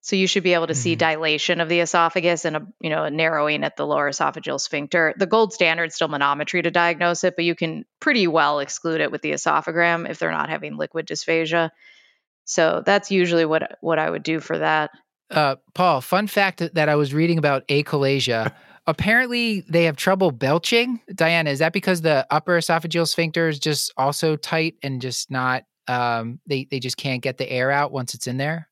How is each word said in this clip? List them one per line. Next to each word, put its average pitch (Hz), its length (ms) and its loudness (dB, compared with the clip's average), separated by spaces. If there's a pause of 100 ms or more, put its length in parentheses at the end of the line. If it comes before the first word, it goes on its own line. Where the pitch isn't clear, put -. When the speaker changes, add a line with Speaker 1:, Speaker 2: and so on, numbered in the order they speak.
Speaker 1:
So - 140 -4
you 190 120 2
should 185 160 0
be 180 100 4
able 165 140 2
to 160 80 -2
see 143 180 0
Speaker 2:
Mm-hmm. - 60 -2
Speaker 1:
dilation 160 640 0
of 160 80 -2
the 170 120 2
esophagus 170 640 0
and 156 100 -2
a, 156 120 -6 (140)
you 160 80 -6
know, 156 140 -2
a 151 80 -2
narrowing 151 520 0
at 143 140 -4
the 147 80 -2
lower 143 240 0
esophageal 143 500 -4
sphincter. 156 580 0
The 202 80 2
gold 220 280 2
standard 165 360 2
is 160 60 -14
still 165 140 -2
manometry 147 540 0
to 170 80 0
diagnose 170 520 2
it, 180 120 0
but 170 100 -2
you 170 80 2
can 160 320 -6 (140)
pretty 247 260 2
well 151 340 2
exclude 156 420 -4
it 151 100 -2
with 151 100 -6
the 147 120 -2
esophagram 165 760 0
if 165 80 -10
they're 165 140 -2
not 151 180 -4
having 151 280 -8
liquid 160 280 -6
dysphagia. 165 640 -2 (760)
So 170 400 2
that's 202 260 2
usually 170 340 4
what, 156 360 -2
what 165 180 0
I 160 100 0
would 165 140 -4
do 160 160 -2
for 165 180 -6
that. 156 340 0 (380)
Speaker 2:
Uh, 143 280 0 (180)
Paul, 170 260 2
fun 202 260 0
fact 196 360 0 (100)
that 151 160 2
I 151 60 4
was 143 180 0
reading 165 240 2
about 143 300 0
achalasia. 135 920 0
<laughs> - 40 -20 (240)
Apparently, 233 840 0
they 170 160 4
have 156 120 0
trouble 190 340 2
belching. 175 680 0 (140)
Diana, 165 380 2
is 135 80 -2
that 160 140 2
because 185 280 0
the 151 300 4
upper 160 260 2
esophageal 165 500 0
sphincter 165 420 0
is 147 100 -4
just 147 380 -2
also 147 380 0
tight 160 480 -2
and 131 180 -4
just 127 300 -8
not, 127 320 0 (240)
um, 120 600 -2
they, 135 220 -4
they 131 100 -4
just 123 180 -6
can't 127 240 -4
get 131 160 -4
the 135 140 -6
air 127 200 0
out 143 200 0
once 127 220 -6
it's - 140 -10
in 127 100 -4
there? 156 340 -4